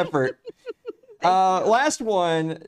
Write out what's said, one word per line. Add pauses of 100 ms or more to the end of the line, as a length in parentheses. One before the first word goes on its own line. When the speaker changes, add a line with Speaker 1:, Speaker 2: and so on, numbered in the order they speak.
Speaker 1:
effort.
Speaker 2:
<laughs>
Thank
Speaker 1:
Uh,
Speaker 2:
you.
Speaker 1:
last
one.